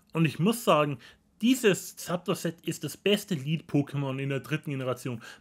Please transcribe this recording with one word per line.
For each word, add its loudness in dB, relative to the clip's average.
Und 2
ich 0
muss 2
sagen, 4
dieses 2
Zapdos-Set -4
ist -6
das -6
beste 0
Lead-Pokémon -2
in -4
der -2
dritten -6
Generation, -4